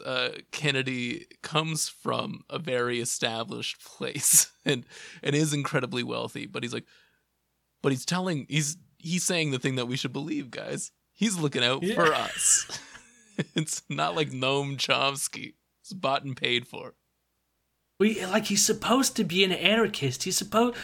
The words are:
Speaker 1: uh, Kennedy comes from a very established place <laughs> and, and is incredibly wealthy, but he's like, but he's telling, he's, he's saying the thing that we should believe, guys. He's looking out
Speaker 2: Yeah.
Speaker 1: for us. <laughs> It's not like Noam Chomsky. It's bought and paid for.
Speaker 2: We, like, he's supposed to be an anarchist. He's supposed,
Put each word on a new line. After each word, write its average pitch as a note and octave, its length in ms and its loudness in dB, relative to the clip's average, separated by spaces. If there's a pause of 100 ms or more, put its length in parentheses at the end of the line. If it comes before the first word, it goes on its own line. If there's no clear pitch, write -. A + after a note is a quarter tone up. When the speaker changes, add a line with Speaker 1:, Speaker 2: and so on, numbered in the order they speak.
Speaker 1:
uh, B2+ 260 -2 (220)
Kennedy C3 760 -2 (160)
comes D#3 460 -2
from - 600 -4
a C#3 80 -8
very B2 420 -2
established A2+ 840 -4
place - 720 2
<laughs> - 80 -20
and, C3+ 180 2 (380)
and C#3 140 0
is D3+ 180 4
incredibly B2+ 480 0
wealthy, A#2 460 -6
but - 160 -6
he's A#2+ 100 -6
like, A#2 140 -6 (960)
but C#3+ 80 4
he's B2+ 140 -2
telling, F3+ 440 -2
he's, D3+ 280 0 (200)
he's E3+ 260 -2
saying D#3+ 280 2
the B2+ 80 0
thing C3+ 160 0
that B2 100 0
we B2 100 -2
should C3 180 -4
believe, C#3 360 -4
guys. - 420 -8 (200)
He's G3+ 260 0
looking D3 260 0
out C3+ 200 2
Speaker 2:
Yeah. G#3 120 0
Speaker 1:
for D#3+ 180 6
us. - 720 0
<laughs> - 40 -20 (680)
It's - 340 -2
not D#3 260 0
like D#3 140 0
Noam C3+ 480 0
Chomsky. C3+ 760 -2 (260)
It's - 100 -20
bought C#3 320 0
and C3+ 140 -6
paid B2 300 0
for. - 260 -14 (1040)
Speaker 2:
We, G#3+ 280 2
like, G#3+ 180 0
he's G3+ 180 2
supposed B3 520 2
to A3 80 2
be F3+ 200 4
an F#3 80 4
anarchist. F#3+ 680 2
He's F#3 160 -2
supposed, A#3 460 4